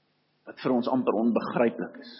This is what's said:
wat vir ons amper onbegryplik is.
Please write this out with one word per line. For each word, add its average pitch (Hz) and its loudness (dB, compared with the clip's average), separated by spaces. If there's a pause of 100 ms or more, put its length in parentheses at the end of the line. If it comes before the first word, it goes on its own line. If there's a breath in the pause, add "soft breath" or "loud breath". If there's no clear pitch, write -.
(460)
wat - -16
vir 127 0
ons 120 0
amper 120 2
onbegryplik 113 0
is. - -20